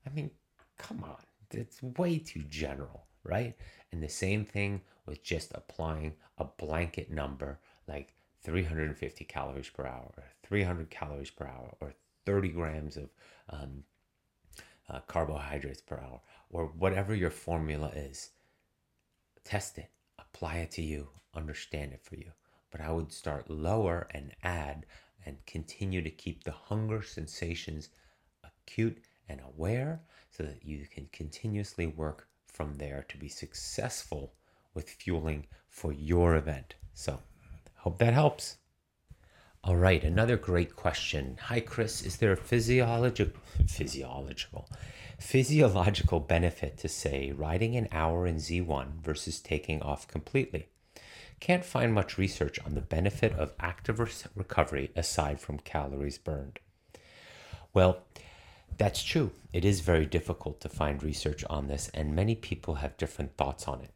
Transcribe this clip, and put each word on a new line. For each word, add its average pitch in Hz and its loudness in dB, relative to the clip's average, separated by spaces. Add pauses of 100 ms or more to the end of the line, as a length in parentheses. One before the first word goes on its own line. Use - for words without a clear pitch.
I 135 -8
mean, 147 -6 (480)
come - -10
on. - -14 (280)
It's - -10
way 160 0
too 80 -8
general, 69 -8 (180)
right? 117 -2 (360)
And 80 -6
the 76 -4
same 101 0
thing 101 -4 (240)
with - -12
just - -6
applying 78 -6 (240)
a 73 -4
blanket 80 -4
number 69 -6 (300)
like 71 -10 (280)
three 87 0
hundred 78 -2
and 73 -8
fifty - -10
calories 67 -8
per 69 -8
hour, 64 -12
or 67 -20 (180)
three 101 0
hundred 87 -4
calories 71 -10
per - -12
hour, 64 -14
or 71 -12 (320)
thirty 98 2
grams 78 -4
of, 69 -10 (400)
um, 69 -12 (1040)
uh, 67 -8
carbohydrates 71 -2
per - -10
hour, 64 -14 (300)
or 85 -2
whatever 95 2
your 90 2
formula 78 -2
is. 69 -10 (1120)
Test - -4
it, 78 -14 (280)
apply - -8
it 82 -4
to 87 -6
you, 73 -4 (260)
understand 76 -8
it - -20
for - -16
you. 80 -16 (380)
But 78 -10
I 78 -6
would 80 -2
start - -8
lower 85 0
and 71 -12 (100)
add 78 -4 (400)
and 69 -10
continue 92 -4
to 78 -4
keep - -10
the 80 -8
hunger 110 -4
sensations 80 -8 (520)
acute - -4 (320)
and 67 -10
aware 117 -4 (300)
so - -10
that 73 -10
you 73 -10
can 71 -14
continuously 101 -4
work 78 -6 (180)
from 73 -6
there 69 -8
to - -14
be 71 -10
successful - -8 (400)
with - -8
fueling 78 -2 (220)
for - -6
your 82 6
event. 73 0 (180)
So, - -6 (540)
hope 87 -4
that 117 6
helps. - 4 (1040)
All 90 4
right, 87 8
another 104 6
great 87 4
question. 71 -2
"Hi, 117 0
Chris. - -2
Is - -6
there 104 6
a 92 4
physiologi-, 117 4 (320)
physiological, - -6 (520)
physiological 104 6
benefit 82 4
to, - -4
say, 69 -2
riding 87 2
an 110 0
hour 82 4
in 82 2
Z 80 0
one 73 -2
versus 78 -4
taking 76 -2
off 71 -4
completely? - -4 (720)
Can't 180 2
find 120 2
much 101 2
research 92 0
on 76 -4
the 71 0
benefit 95 2
of 78 0
active 87 -2
res-, - -2
recovery 76 2
aside 76 2
from 73 -6
calories 71 -4
burned." 69 -6 (1120)
Well, 92 8 (760)
that's - 4
true. 131 2 (200)
It 87 2
is 98 6
very 80 8
difficult 82 -2
to - -8
find 73 0
research 76 -2
on 71 -2
this, 71 -4
and 76 0
many 104 4
people - -4
have 73 -4
different - -4
thoughts 69 0
on 65 -4
it. 64 -14